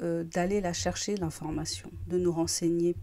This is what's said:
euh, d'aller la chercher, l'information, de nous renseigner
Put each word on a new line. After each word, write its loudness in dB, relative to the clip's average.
euh, 0
d'aller 2
la 0
chercher, -2
l'information, -4
de 0
nous 4
renseigner 2